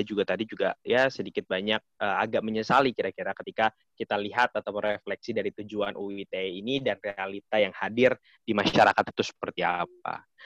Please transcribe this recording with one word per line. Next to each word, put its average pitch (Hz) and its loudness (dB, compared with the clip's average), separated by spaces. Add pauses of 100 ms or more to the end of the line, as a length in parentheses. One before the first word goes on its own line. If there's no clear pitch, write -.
juga 101 0
tadi 95 -2
juga 98 -2 (160)
ya 127 4
sedikit 98 -6
banyak, 104 0
eh, 101 -4
agak 113 0
menyesali 110 2
kira-kira 95 -4
ketika 110 -2 (200)
kita 110 -4
lihat 104 0
atau 107 -4
merefleksi 104 -4
dari 101 -2
tujuan 104 -4
U 101 -6
U 98 -8
I 98 -6
T - -8
E 95 -4
ini 135 -2
dan 120 0
realita 101 -4
yang 98 2
hadir 123 2 (280)
di 110 0
masyarakat 104 6
itu - 0
seperti 90 -4
apa. - -4 (220)